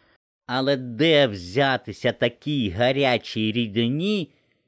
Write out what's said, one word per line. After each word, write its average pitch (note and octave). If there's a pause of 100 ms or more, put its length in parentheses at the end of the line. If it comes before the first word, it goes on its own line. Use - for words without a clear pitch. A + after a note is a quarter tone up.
(460)
Але C3
де C3
взятися A2+
такій B2
гарячій A#2
рідині, B2 (360)